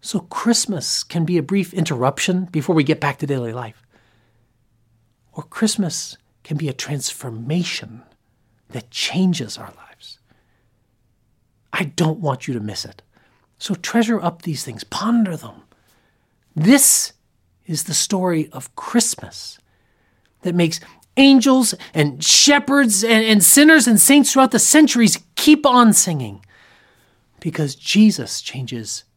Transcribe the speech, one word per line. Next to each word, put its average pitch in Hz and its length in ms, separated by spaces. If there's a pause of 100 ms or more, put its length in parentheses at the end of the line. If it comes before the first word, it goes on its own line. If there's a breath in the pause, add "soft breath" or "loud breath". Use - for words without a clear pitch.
So - 180
Christmas - 840
can 170 220
be 175 120
a 156 60
brief 180 300
interruption 160 720
before 165 300
we 156 80
get 151 160
back 143 200
to 156 60
daily 127 280
life, 117 280 (1500)
or 156 100
Christmas - 720 (260)
can 156 140
be 151 120
a 127 40
transformation 127 1300 (680)
that - 220
changes 175 680
our - 200
lives. - 420 (1500)
I 185 120
don't 156 340
want 139 280
you 135 60
to 117 60
miss 104 260
it. - 160 (560)
So - 160
treasure 226 480
up 170 220
these 156 200
things, 113 200
ponder 220 520
them. - 280 (920)
This 220 580 (520)
is 156 200
the 170 100
story 180 560
of - 240
Christmas - 800 (880)
that 180 100
makes 170 260 (380 soft breath)
angels 269 560 (220 loud breath)
and 147 280
shepherds 277 800
and, 220 220
and 214 180
sinners 302 440
and 220 120
saints 285 320
throughout 262 200
the 233 80
centuries 247 580 (160)
keep 302 320
on 247 280
singing, 127 520 (920 soft breath)
because 151 340
Jesus - 680
changes 120 600 (140)